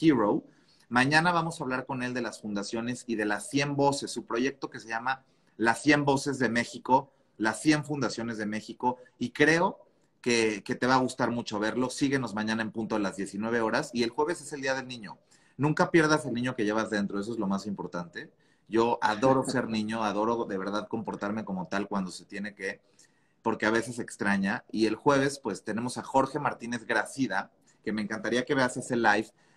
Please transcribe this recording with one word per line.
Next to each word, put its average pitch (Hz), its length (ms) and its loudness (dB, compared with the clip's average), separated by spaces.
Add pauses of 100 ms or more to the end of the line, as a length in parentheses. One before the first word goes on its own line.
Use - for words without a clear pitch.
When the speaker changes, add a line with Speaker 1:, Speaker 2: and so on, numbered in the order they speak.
Speaker 1:
Hero. 131 440 4 (440)
Mañana 151 440 4
vamos 165 280 0
a 143 40 -6
hablar 127 220 -4
con 131 160 -6
él 123 100 -4
de 123 80 -4
las 110 200 -6
fundaciones 113 680 -4
y 113 100 -2
de 107 80 0
las 104 240 -2
cien 143 260 0
voces, 139 360 2
su 110 160 -8
proyecto 131 440 -2
que 120 100 -12
se 107 80 -18
llama 120 360 -4 (320)
Las 113 260 2
cien 147 220 6
voces 139 340 0
de 123 120 2
México, 127 600 0 (280)
las 107 240 -2
cien 151 220 4
fundaciones 117 540 -4
de 110 80 -4
México, 110 520 -4 (200)
y 123 120 -4
creo 165 500 2 (400)
que, 113 420 2
que 123 120 -4
te 123 120 0
va 131 80 6
a 131 60 6
gustar 120 300 0
mucho 120 280 -4
verlo. 113 320 0
Síguenos 131 440 0
mañana 110 280 -2
en 107 80 -6
punto 110 260 -4
de 107 40 2
las 95 160 -2
diecinueve 110 440 -2
horas, 113 340 0
y 120 80 0
el 117 80 0
jueves 151 320 -2
es 139 100 -14
el 139 80 -8
Día 135 140 0
del 127 120 -6
Niño. 113 320 -14 (380)
Nunca 156 340 2
pierdas 151 360 6
el 117 80 -4
niño 123 200 -2
que 110 100 -2
llevas 110 260 0
dentro, 101 280 0
eso 107 140 -4
es 117 60 -8
lo 101 80 -2
más 98 200 -2
importante. 87 640 -8 (380)
Yo 113 320 2
adoro 123 440 4
Speaker 2:
<laughs> 131 40 -8
Speaker 1:
ser 120 200 0
niño, 110 360 -2
adoro 110 400 0
de 101 140 -4
verdad 101 280 -4
comportarme 104 580 -4
como 185 220 -6
tal 101 220 -4
cuando 98 220 -2
se - 140 -14
tiene 101 300 -10
que, 95 260 -8 (640)
porque 110 240 0
a 107 40 4
veces 113 280 0
extraña. 101 720 0
Y 110 160 2
el 107 100 0
jueves, 139 420 2
pues, - 260 -6
tenemos 120 340 -4
a 110 40 -6
Jorge 135 360 0
Martínez 117 480 -4
Gracida, 104 640 0 (340)
que 107 80 -4
me 107 100 -2
encantaría 110 420 -2
que 147 100 0
veas 127 220 2
ese 120 200 -4
live, 107 340 4 (260)